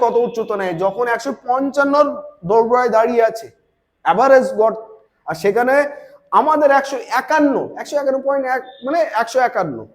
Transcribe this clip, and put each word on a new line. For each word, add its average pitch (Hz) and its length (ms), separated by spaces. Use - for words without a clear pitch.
কত 233 120
উচ্চতা 226 340
নেয়, 185 140
যখন 196 200
একশো 233 160
পঞ্চান্নর 277 580
দোরগোড়ায় 233 480
দাঁড়িয়ে 233 320
আছে 220 180
অ্যাভারেজ 254 420
গড়, 220 180
আর 160 140
সেখানে 233 320
আমাদের 294 380
একশো 269 180
একান্ন, 294 340
একশো 240 200
একান্ন 269 260
পয়েন্ট 277 180
এক, 254 80
মানে 320 140
একশো 233 180
একান্ন 165 300